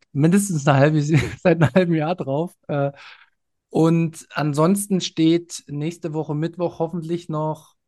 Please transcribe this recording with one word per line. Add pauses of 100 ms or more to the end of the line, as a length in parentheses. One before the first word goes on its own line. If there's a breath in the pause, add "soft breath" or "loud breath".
(120)
mindestens
einer
halben,
<laughs>
seit
einem
halben
Jahr
drauf. (120)
Äh, (760 loud breath)
und
ansonsten
steht
nächste
Woche
Mittwoch
hoffentlich
noch (120)